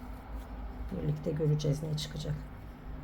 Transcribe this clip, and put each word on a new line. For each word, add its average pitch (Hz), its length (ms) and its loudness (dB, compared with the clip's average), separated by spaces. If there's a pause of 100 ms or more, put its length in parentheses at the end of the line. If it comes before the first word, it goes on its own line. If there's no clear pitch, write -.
(920)
Birlikte 156 380 2
göreceğiz 151 520 4
ne 156 140 2
çıkacak. - 380 0 (680)